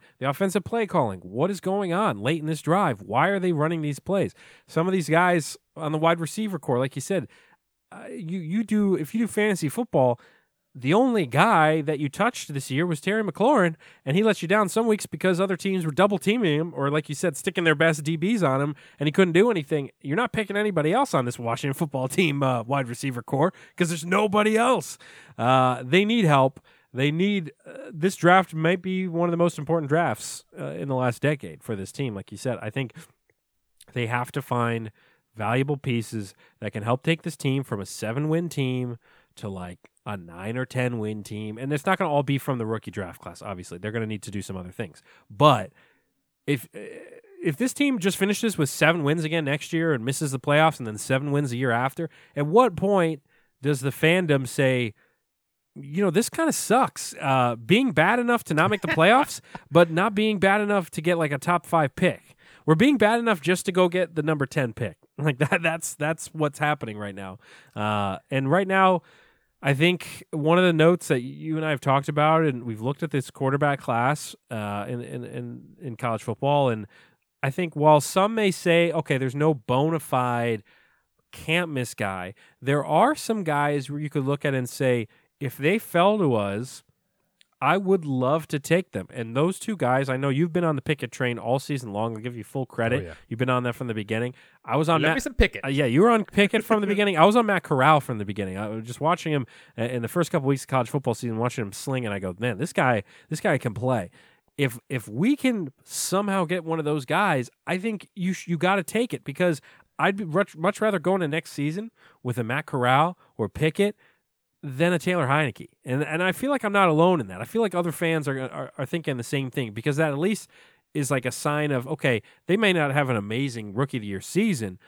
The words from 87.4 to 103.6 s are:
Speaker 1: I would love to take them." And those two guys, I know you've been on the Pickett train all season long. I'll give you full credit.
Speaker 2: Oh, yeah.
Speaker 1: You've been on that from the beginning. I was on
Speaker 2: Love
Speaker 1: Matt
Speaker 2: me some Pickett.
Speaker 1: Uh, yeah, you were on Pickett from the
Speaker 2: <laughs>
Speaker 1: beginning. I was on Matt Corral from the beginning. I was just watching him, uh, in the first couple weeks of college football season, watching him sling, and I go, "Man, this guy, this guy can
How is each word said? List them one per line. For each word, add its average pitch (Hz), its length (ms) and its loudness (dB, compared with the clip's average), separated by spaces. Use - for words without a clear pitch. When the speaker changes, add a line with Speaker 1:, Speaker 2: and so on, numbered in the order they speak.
Speaker 1:
I 151 200 2
would 190 260 0
love 139 440 0
to 151 100 -4
take 170 340 0
them." 95 180 -6
And 113 260 -10
those 165 220 0
two 220 200 -6
guys, 131 320 2
I 127 80 -2
know 139 100 -2
you've 156 240 0
been 175 120 0
on 156 120 2
the 131 60 -4
Pickett 139 300 -4
train 123 260 -2
all 120 200 0
season 127 340 -6
long. 113 240 -2
I'll 107 60 -12
give 120 140 -10
you 107 80 -12
full 135 220 -6
credit. 117 360 -2
Speaker 2:
Oh, 90 60 -10
yeah. 78 60 -14
Speaker 1:
You've 110 100 -6
been 127 120 0
on 127 120 2
that 123 120 -2
from 127 120 -8
the 117 80 -4
beginning. 110 400 -4
I 117 120 -2
was 151 120 2
on 165 120 4
Speaker 2:
Love 151 100 2
Speaker 1:
Matt 165 60 0
Speaker 2:
me 269 40 -4
some 269 140 -8
Pickett. 202 300 2
Speaker 1:
Uh, - 40 -4
yeah, 139 180 2
you 131 160 4
were 233 80 6
on 220 140 2
Pickett 202 400 2
from 214 180 2
the 202 40 0
Speaker 2:
<laughs> 202 80 0
Speaker 1:
beginning. 202 220 2
I 156 80 8
was 208 120 8
on 233 100 4
Matt 196 160 2
Corral 147 380 4
from 123 180 -6
the 104 80 -6
beginning. 95 320 -6
I 107 100 -6
was 110 160 -8
just 120 160 -12
watching 160 320 0
him, 135 140 0
uh, 113 60 -2
in 120 180 -4
the 113 60 -4
first 175 220 -2
couple 139 180 -2
weeks 139 160 0
of - 40 -16
college 127 220 0
football 131 240 -2
season, 113 240 -4
watching 120 260 -2
him 98 80 -8
sling, 131 320 -6
and 104 100 -4
I 98 40 -4
go, 92 200 -6
"Man, 113 200 -4
this 127 140 -6
guy, 127 320 2
this 156 120 -6
guy 170 180 2
can 117 160 -4